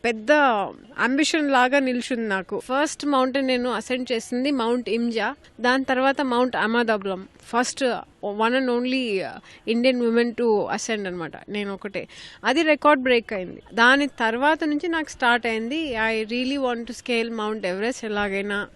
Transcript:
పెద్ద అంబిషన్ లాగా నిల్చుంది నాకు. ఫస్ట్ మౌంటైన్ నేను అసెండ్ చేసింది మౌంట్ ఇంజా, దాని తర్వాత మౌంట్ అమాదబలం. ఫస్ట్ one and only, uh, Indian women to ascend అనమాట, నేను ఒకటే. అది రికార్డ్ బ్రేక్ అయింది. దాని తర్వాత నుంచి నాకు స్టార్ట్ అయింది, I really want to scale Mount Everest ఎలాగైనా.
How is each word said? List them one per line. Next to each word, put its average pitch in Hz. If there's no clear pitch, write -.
పెద్ద 226
అంబిషన్ 285
లాగా 254
నిల్చుంది 247
నాకు. 190
ఫస్ట్ 285
మౌంటైన్ 262
నేను 254
అసెండ్ 247
చేసింది 247
మౌంట్ 240
ఇంజా, 233
దాని 254
తర్వాత 269
మౌంట్ 247
అమాదబలం. 202
ఫస్ట్ 240
one 214
and 262
only, 240
uh, -
Indian 247
women 233
to 233
ascend 214
అనమాట, 175
నేను 202
ఒకటే. 190
అది 269
రికార్డ్ 294
బ్రేక్ 240
అయింది. 185
దాని 262
తర్వాత 269
నుంచి 302
నాకు 330
స్టార్ట్ 240
అయింది, 233
I 220
really 254
want 233
to 233
scale 233
Mount 214
Everest 196
ఎలాగైనా. 202